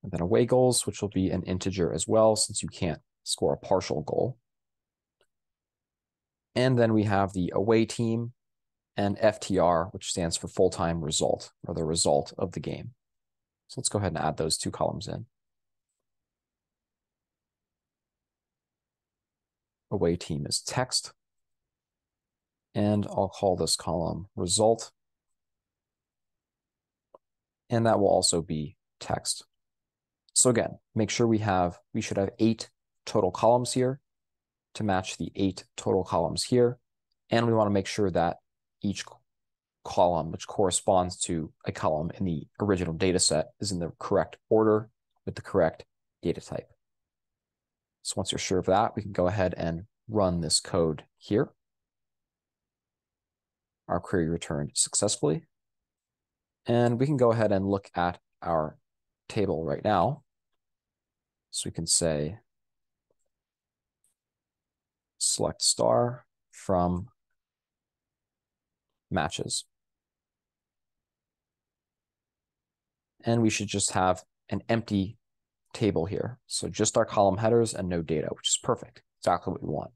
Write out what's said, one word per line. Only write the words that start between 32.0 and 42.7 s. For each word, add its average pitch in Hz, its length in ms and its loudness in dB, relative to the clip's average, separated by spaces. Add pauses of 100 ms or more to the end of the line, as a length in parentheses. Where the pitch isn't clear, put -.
should - 160 -4
have 98 100 0 (100)
eight 110 300 0 (380)
total 98 240 2
columns 120 420 2
here 127 280 0 (760)
to 110 100 -6
match 95 320 0
the - 180 -8
eight 95 300 -2 (140)
total 98 260 0
columns 82 400 -2
here. 123 320 2 (540)
And 117 160 2
we 113 80 2
wanna 104 160 4
make 98 160 0
sure 101 240 0
that 85 260 0 (460)
each 98 240 -4 (760)
column, 87 480 2
which - 160 -10
corresponds 90 760 0
to 82 340 -4 (100)
a 104 80 -6
column 82 460 -2
in 98 80 -2
the 78 200 -4 (140)
original 92 320 0